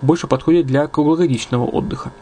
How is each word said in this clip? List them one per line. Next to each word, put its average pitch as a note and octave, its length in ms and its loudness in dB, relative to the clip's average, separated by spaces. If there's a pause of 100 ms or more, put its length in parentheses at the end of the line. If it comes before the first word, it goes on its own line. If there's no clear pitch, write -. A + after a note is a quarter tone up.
больше D#3 240 0
подходит D#3+ 400 2
для C#3 220 0
круглогодичного D3 760 0
отдыха. - 460 -4 (120)